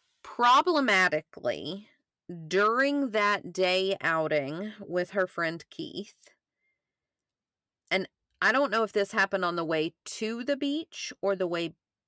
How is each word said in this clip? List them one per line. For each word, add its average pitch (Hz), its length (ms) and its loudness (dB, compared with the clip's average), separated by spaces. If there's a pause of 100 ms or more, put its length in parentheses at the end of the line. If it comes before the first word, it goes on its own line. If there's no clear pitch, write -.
(240)
Problematically, 202 1600 2 (600)
during 240 640 2
that 202 420 0
day 185 480 2
outing 160 800 0
with 175 320 -4
her 190 160 0
friend 165 420 -4
Keith, - 460 -12 (1800)
and 185 160 -2 (340)
I 202 100 2
don't 254 200 2
know 226 120 2
if 208 80 -2
this 202 200 0
happened 196 340 0
on 175 100 0
the 170 100 0
way 160 280 0 (120)
to 226 380 -6
the 277 140 -2
beach 285 640 -6
or 196 140 2
the 185 120 0
way 170 280 -4 (320)